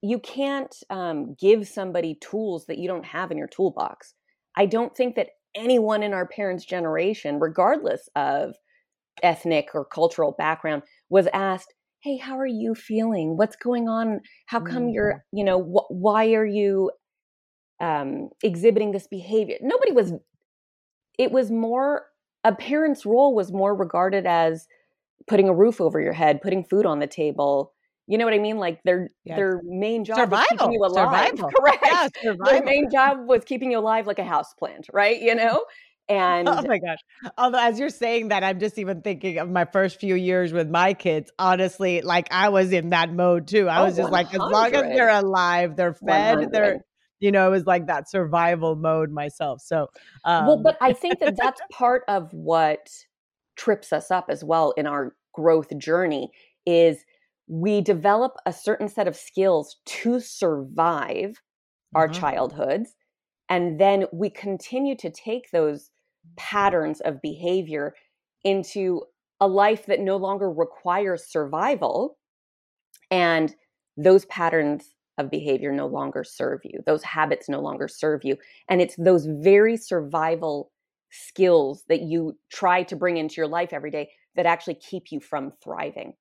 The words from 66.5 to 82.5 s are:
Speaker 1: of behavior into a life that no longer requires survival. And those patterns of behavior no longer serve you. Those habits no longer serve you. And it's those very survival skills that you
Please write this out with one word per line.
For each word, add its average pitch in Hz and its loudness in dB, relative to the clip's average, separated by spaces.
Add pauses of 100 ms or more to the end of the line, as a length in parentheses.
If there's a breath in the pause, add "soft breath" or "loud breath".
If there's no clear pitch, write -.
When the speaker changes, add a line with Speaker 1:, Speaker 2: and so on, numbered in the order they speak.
Speaker 1:
of 143 -6
behavior 156 -4 (500 soft breath)
into 190 -2 (360)
a 202 4
life 202 2
that 202 0
no 196 -2
longer 190 -4
requires 175 -4
survival. 170 -2 (920)
And 165 0 (420)
those 185 6
patterns 160 -2 (240)
of 139 -6
behavior 143 -4
no 143 -6
longer 139 -8
serve 131 -8
you. - -14
Those 156 0
habits 156 -4
no 143 -6
longer 143 -8
serve 151 -4
you. - -4 (300 soft breath)
And 185 2
it's - -2
those 170 4
very 196 4
survival 160 -4 (380)
skills 165 0
that 165 2
you 160 -4 (120)